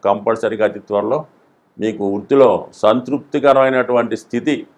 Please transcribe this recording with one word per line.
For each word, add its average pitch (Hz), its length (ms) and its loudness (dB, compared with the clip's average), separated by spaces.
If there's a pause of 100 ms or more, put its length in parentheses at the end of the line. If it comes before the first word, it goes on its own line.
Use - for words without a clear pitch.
కంపల్సరీగా 107 600 -2
అతి 104 200 -10
త్వరలో 107 300 -2 (640)
మీకు 107 200 -4 (100)
వృత్తిలో 123 360 4 (340)
సంతృప్తికరమైనటువంటి 127 1400 0
స్థితి 127 320 -4 (220)